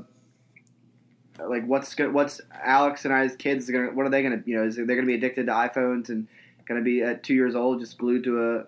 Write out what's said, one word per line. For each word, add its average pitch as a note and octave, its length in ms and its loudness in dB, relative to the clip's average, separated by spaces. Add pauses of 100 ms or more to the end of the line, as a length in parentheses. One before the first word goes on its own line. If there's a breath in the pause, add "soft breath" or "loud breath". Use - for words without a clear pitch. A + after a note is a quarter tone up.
(1500)
like, A#2 180 -2
what's C3+ 300 -2
go-, C#3+ 160 0
what's C#3+ 300 0 (220)
Alex C#3+ 420 2
and C#3 80 0
I's C3 220 2
kids C3+ 340 -2
gonna, B2 220 0
what C3+ 140 0
are C#3 40 0
they C#3 140 2
gonna, B2 220 -2
you A#2 120 -2
know, A2 80 2
is, A2 100 -2
they're A#2+ 100 -4
gonna B2 200 2
be B2+ 100 2
addicted B2+ 300 -2
to A#2 80 0
iPhones B2 560 0
and A2 180 -4 (400 soft breath)
gonna A#2+ 140 -2
be B2 200 2
at A#2+ 220 -2
two C#3+ 100 0
years B2+ 220 4
old B2 240 0
just A#2 180 -12
glued B2 280 0
to A#2+ 180 0
a, A#2 140 0 (100)